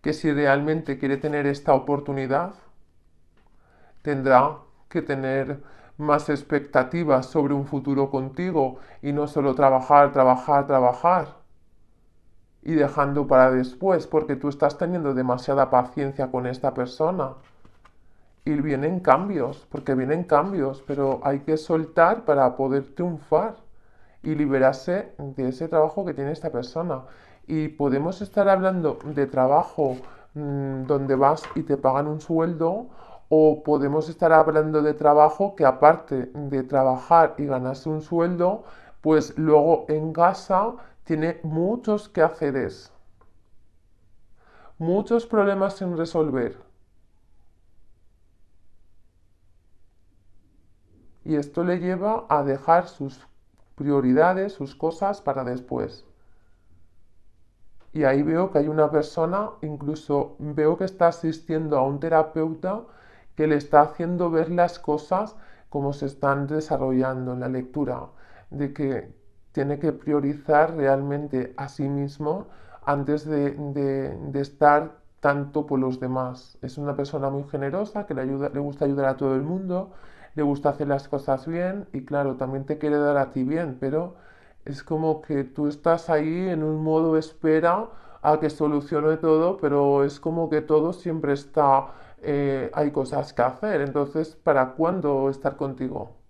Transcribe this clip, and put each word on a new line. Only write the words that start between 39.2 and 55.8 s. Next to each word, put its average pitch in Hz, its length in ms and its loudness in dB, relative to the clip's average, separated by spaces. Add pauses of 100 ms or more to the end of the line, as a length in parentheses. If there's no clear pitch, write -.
luego 156 500 4
en 156 240 -2
casa 190 600 2 (300)
tiene 160 380 -2
muchos 208 680 -2
quehaceres, 156 840 -2 (1900)
muchos 202 480 0
problemas 196 500 0
sin 180 200 -4
resolver. 151 600 -2 (4000)
Y 156 120 -2
esto 143 280 -4
le 180 140 0
lleva 185 500 -4
a 147 140 2
dejar 151 460 2
sus - 380 -12 (480)
prioridades, 147 800 2
sus 139 220 -12
cosas 160 460 -4
para 135 240 -4
después. 123 600 -8 (1900)